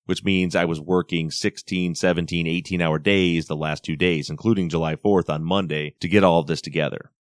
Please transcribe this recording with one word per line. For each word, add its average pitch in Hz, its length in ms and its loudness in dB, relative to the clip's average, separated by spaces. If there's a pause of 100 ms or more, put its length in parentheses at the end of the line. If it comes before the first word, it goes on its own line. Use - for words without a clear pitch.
which 92 180 -4
means 92 320 2
I 87 100 2
was 82 160 -2
working 85 480 0
sixteen, 90 640 -4
seventeen, 85 540 0
eighteen 87 340 -2
hour 80 160 0
days 87 480 2
the 78 100 -6
last 76 300 -6
two 82 100 -4
days, 80 360 0
including 95 360 0
July 80 280 -2
fourth 95 340 2
on 78 140 -2
Monday, 78 560 -2
to - 80 -6
get 98 160 4
all 85 160 6
of 76 80 -2
this 80 140 -2
together. 73 500 -4 (100)